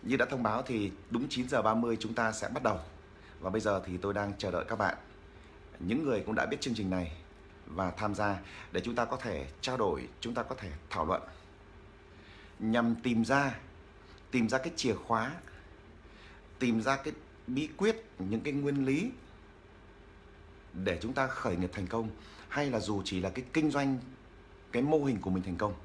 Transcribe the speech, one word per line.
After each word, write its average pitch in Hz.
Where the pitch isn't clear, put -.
Như 123
đã 123
thông 127
báo 110
thì 107
đúng 120
chín 123
giờ 123
ba 110
mươi 117
chúng 113
ta 113
sẽ 104
bắt 135
đầu. 104
Và 92
bây 107
giờ 98
thì 90
tôi 98
đang 101
chờ 95
đợi 87
các 113
bạn, 98
những 120
người 110
cũng 110
đã -
biết 139
chương 120
trình 101
này 90
và 92
tham 104
gia 101
để 90
chúng 113
ta 117
có 135
thể 76
trao 127
đổi, 80
chúng 117
ta 117
có 139
thể 90
thảo 82
luận 90
nhằm 117
tìm 113
ra, 135
tìm 117
ra 131
cái 165
chìa 117
khóa, 113
tìm 113
ra 135
cái 151
bí 147
quyết, 220
những 101
cái 143
nguyên 143
lý 160
để 87
chúng 117
ta 135
khởi 113
nghiệp 90
thành 92
công, 113
hay 147
là 117
dù 101
chỉ 92
là 95
cái 123
kinh 156
doanh, 135
cái 120
mô 151
hình 120
của 98
mình 92
thành 90
công. 104